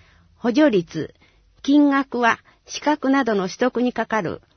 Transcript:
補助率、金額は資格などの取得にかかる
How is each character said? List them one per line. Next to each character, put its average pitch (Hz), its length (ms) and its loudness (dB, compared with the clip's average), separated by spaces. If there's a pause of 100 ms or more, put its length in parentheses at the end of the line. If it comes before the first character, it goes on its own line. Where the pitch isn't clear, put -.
(360)
補 - 140 -4
助 285 200 4
率、 165 440 -2 (480)
金 285 280 4
額 277 300 -2
は 226 200 0 (280)
資 - 140 -14
格 294 280 -2
な 269 140 2
ど 226 120 -2
の 190 120 -2
取 - 100 -12
得 247 240 -2
に 247 120 -2
か 226 120 -6
か 220 160 -4
る 143 200 -6 (160)